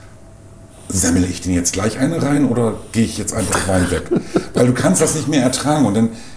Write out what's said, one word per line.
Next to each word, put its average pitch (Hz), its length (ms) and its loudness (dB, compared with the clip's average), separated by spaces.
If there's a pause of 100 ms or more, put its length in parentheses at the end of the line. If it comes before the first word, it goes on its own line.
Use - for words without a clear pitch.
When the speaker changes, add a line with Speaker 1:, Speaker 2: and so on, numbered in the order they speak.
(880)
Speaker 1:
„Semmel 87 360 2
ich - 160 -4
den 92 140 -2
jetzt 87 180 0
gleich 104 260 -2
eine 165 240 0
rein 143 260 2
oder 113 260 0 (180)
gehe 113 120 2
ich - 120 -2
jetzt 101 160 -4
einfach 95 360 0
weit 92 220 2
weg?“ - 200 -4 (220)
Speaker 2:
<laughs> - 220 -2
Speaker 1:
Weil 123 120 4
du 123 80 4
kannst 180 260 2
das 151 140 2
nicht 143 140 -4
mehr 147 140 2
ertragen. 135 440 2
Und 98 100 0
dann 113 140 2 (260)